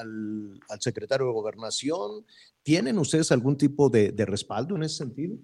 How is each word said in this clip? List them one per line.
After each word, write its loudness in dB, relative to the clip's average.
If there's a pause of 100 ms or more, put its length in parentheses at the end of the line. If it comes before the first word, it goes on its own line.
al, -8 (120)
al -10
secretario -2
de 0
Gobernación? -4 (380)
¿Tienen 2
ustedes 2
algún 4
tipo 4
de, 6
de 0
respaldo -4
en -2
ese -4
sentido? -8